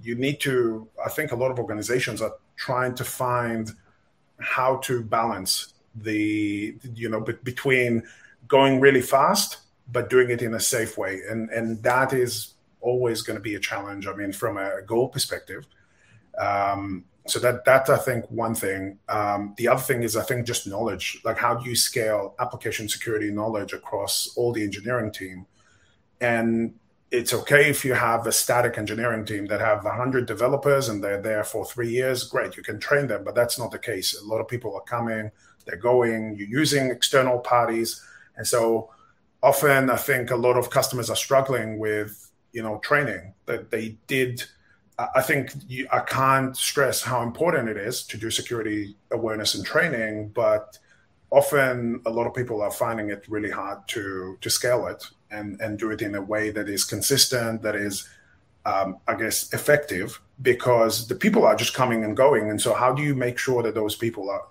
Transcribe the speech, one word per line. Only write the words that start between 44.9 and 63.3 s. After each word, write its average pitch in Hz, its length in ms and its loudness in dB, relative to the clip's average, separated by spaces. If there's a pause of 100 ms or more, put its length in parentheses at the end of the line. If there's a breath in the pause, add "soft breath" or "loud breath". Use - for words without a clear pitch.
I, 117 160 -2
I 147 80 4
think 143 280 0 (160)
you, 127 240 -8
I 123 100 2
can't 131 540 2
stress - 460 0
how 120 220 -2
important 127 460 0
it 104 80 -4
is 110 260 -6
to - 140 -12
do 110 120 -6
security 107 640 -4 (140)
awareness 110 460 -2
and 98 100 -6
training, 110 640 -2
but 107 480 0 (540 soft breath)
often 127 720 4
a 113 60 -2
lot 117 160 0
of 117 80 -8
people 120 260 -2
are 101 100 -2
finding 113 380 -2
it 101 180 -8
really 104 220 -4
hard 98 380 -8
to, 95 540 -8
to 113 80 -6
scale 120 360 2
it 92 180 -8 (280)
and, 104 300 -10
and 107 160 -4
do 110 140 -2
it 107 100 -6
in 101 140 -4
a 98 60 -4
way 107 280 -2
that 104 180 -6
is 101 160 -2
consistent, 113 800 0
that 104 140 -2
is, 101 340 -6 (560 loud breath)
um, 190 320 0 (100)
I 113 60 2
guess, 110 400 -4
effective, 123 640 0 (220)
because 117 680 4
the 123 60 0
people 214 320 4
are - 100 8
just 120 200 -2
coming 117 280 2
and 107 140 -4
going. 131 320 6
And 107 100 -2
so 113 140 2
how 123 200 2
do 143 100 -2
you 147 100 2
make 123 240 -2